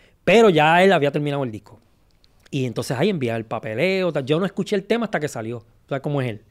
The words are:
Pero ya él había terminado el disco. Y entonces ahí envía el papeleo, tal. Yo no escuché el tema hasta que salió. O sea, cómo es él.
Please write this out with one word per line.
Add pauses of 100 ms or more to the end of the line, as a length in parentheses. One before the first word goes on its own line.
(240)
Pero
ya
él
había
terminado
el
disco. (680)
Y
entonces
ahí
envía
el
papeleo,
tal.
Yo
no
escuché
el
tema
hasta
que
salió.
O
sea,
cómo
es
él.